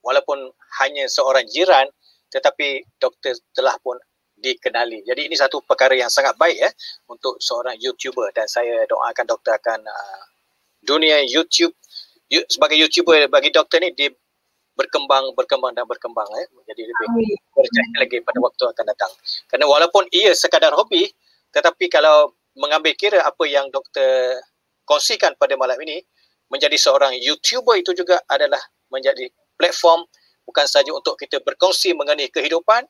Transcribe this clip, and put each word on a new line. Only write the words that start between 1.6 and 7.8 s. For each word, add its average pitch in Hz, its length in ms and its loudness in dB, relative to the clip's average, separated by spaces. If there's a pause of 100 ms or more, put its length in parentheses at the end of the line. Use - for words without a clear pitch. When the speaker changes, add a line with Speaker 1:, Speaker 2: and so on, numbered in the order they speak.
Speaker 1:
tetapi 139 560 -4 (160)
doktor 127 320 -4 (160)
telah 131 320 -2
pun 123 160 -8 (380)
dikenali. 120 720 -6
Jadi 151 240 -6
ini - 0 -
satu 147 320 -2
perkara 131 320 2
yang 123 160 -2
sangat 135 240 0
baik, 170 240 0
eh, 180 80 0 (400)
untuk 127 320 -10
seorang 123 400 -6